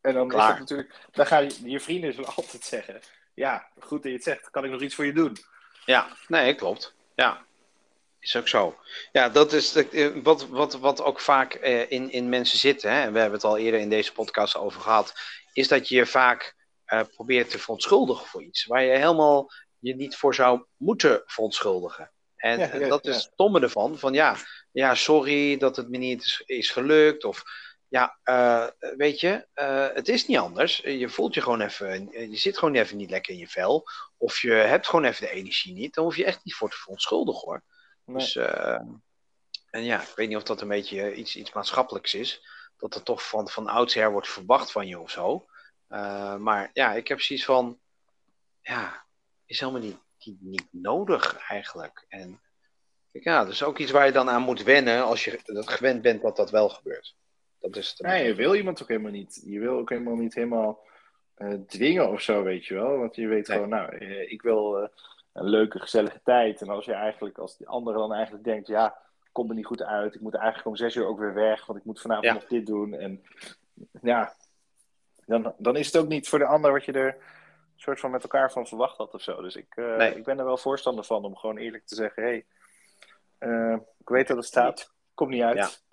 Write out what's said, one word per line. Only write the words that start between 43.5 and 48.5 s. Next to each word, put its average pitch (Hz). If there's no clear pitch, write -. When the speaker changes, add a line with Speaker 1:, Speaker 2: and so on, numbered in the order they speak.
Speaker 2:
oudsher 110
wordt 101
verwacht -
van 101
je 90
of -
zo. -
Eh, 101
maar 104
ja, 123
ik 117
heb 139
zoiets 135
van, 127